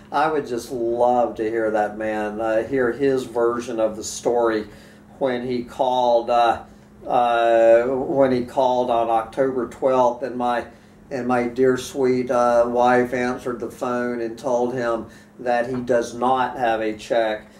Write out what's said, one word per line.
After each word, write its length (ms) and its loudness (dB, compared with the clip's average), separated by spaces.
<laughs> 0 -
I 200 2
would 160 -2
just 240 -6
love 640 2
to 80 -4
hear 280 0
that 260 -2
man, 420 -4
uh, 240 0
hear 280 0
his 320 0
version 560 -2
of 180 0
the 60 -12
story 640 -2
when 260 -2
he 180 -4
called, 680 0
uh, 340 2
uh, 840 4
when 440 2
he 140 0
called 440 0
on 200 0
October 580 0
twelfth, 560 0
and 140 -8
my, 280 -2
and 160 -6
my 200 0
dear 300 2
sweet, 540 -2
uh, 360 4
wife 460 2
answered 460 -4
the 100 -8
phone 520 -4
and 160 -8
told 360 -2
him 340 -4
that 280 -2
he 80 -6
does 380 -2
not 440 0
have 240 0
a 140 -4
check 520 -2